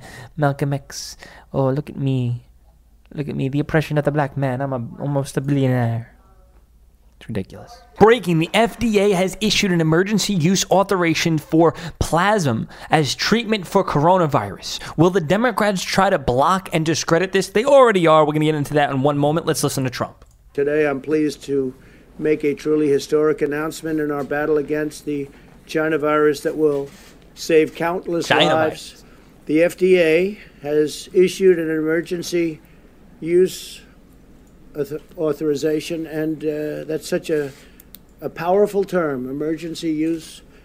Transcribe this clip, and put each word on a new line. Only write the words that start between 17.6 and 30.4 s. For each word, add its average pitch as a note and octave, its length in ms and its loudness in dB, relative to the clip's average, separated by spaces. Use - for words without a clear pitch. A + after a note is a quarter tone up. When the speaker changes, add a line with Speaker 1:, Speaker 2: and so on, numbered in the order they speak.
Speaker 1:
already A#3+ 420 6
are. D#3 200 6
We're D3+ 80 0
gonna D#3 100 2
get D#3 100 2
into D3 200 -2
that D3 160 2
in C3+ 120 0
one C#3+ 160 2
moment. D3+ 280 0
Let's D3+ 180 0
listen C#3 200 -2
to B2+ 60 -2
Trump. - 340 -8
Speaker 2:
Today, D3 340 0
I'm C#3 140 -2
pleased D3 440 -2
to C3+ 300 -2
make D3+ 260 0
a C#3+ 100 0
truly D3+ 340 0
historic D3+ 540 0
announcement D#3 580 -4
in D3+ 100 -2
our C#3+ 140 -4
battle D3 320 -2
against D3+ 480 -4
the C#3+ 240 -6
China D#3 320 -2
virus D3+ 420 2
that D3+ 160 -4
will C#3+ 320 0
save D#3 400 2
countless E3+ 520 -4
Speaker 1:
China D#3 280 2
Speaker 2:
lives. D#3 380 -4
Speaker 1:
virus. - 120 -20
Speaker 2:
The D#3 180 2
F E3+ 140 0
D F#3 240 4
A F3 380 2